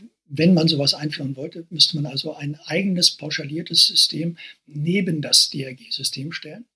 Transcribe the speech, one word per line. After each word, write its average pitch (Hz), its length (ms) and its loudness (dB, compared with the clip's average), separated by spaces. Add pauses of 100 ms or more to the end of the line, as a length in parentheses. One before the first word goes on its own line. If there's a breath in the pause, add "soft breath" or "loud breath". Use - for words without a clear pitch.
(260)
wenn 160 280 4
man 160 140 6
sowas 143 260 2
einführen 143 420 -4
wollte, 165 340 -10
müsste 160 260 2
man 147 100 0
also 143 300 -6
ein 147 200 -6 (100)
eigenes 180 460 0
pauschaliertes 151 760 -2
System - 500 0 (280 loud breath)
neben 165 560 -2
das - 280 4
D-R-G-System 135 840 -8
stellen 170 320 -14 (100)